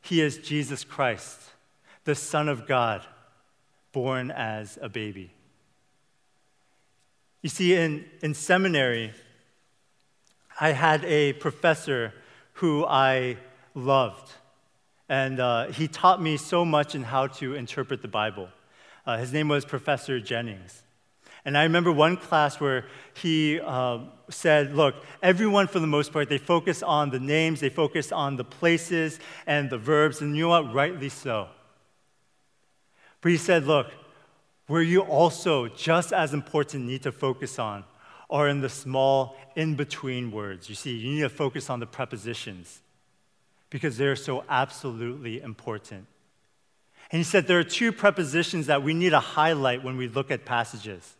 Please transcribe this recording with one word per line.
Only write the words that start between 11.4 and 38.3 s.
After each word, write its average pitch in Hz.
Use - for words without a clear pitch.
who 156
I 131
loved. 131
And, 135
uh, 120
he 151
taught 185
me 160
so 175
much 151
in 131
how 135
to 139
interpret 131
the 123
Bible. 104
Uh, 117
his 123
name 151
was 143
Professor 135
Jennings. 107
And 143
I 147
remember 170
one 160
class 151
where 131
he, 156
uh, 127
said, 147
"Look, 143
everyone 196
for 190
the 160
most 147
part, 147
they 147
focus 170
on 147
the 127
names, 156
they 139
focus 151
on 143
the 123
places 165
and 147
the 127
verbs, 147
and 147
you 156
know 165
what? 151
Rightly 143
so." 110
But 170
he 170
said, 165
"Look, 143
where 165
you 170
also 156
just 165
as 160
important 143
need 131
to 131
focus -
on 104
are 147